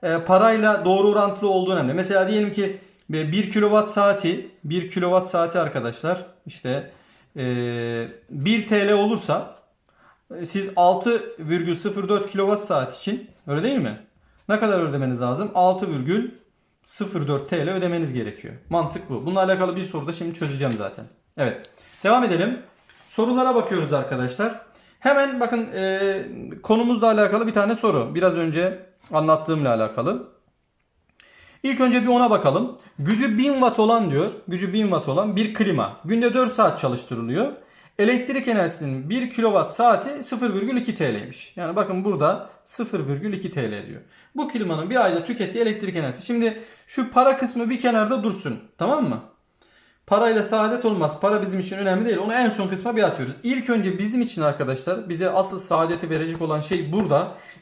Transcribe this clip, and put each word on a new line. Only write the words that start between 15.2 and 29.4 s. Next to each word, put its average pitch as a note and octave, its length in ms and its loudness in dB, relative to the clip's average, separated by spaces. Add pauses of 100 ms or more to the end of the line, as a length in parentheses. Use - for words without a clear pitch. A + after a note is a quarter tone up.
lazım? C#3 340 -2
Altı F#3 340 2
virgül E3 420 -2 (540)
sıfır F#3+ 440 -6
dört C#3 220 -2
T D#3 160 0
L F3 40 -2
ödemeniz F3 420 -2
gerekiyor. A2+ 420 -6 (160)
Mantık E3+ 400 -4
bu. C3 160 -6
Bununla F#3+ 160 2
alakalı F#3 340 2
bir F#3 80 -4
soru D3 220 -6
da E3 60 -6
şimdi E3 220 -8
çözeceğim C3+ 420 -4
zaten. G2+ 280 -8 (320)
Evet. B2 340 -4 (340)
Devam A#3+ 200 4
edelim. G3+ 380 0 (460)
Sorulara B3 460 2
bakıyoruz F3 380 0
arkadaşlar. C3+ 760 -4 (340)
Hemen C#4 400 2
bakın, A#3 340 -2
e, F#3+ 480 -2 (400)
konumuzla A#3 440 2
alakalı G#3+ 400 4
bir A3 60 -2
tane G#3+ 240 2
soru. C#3+ 380 0
Biraz F3 200 4
önce E3+ 520 -2 (260)
anlattığımla D#3 600 2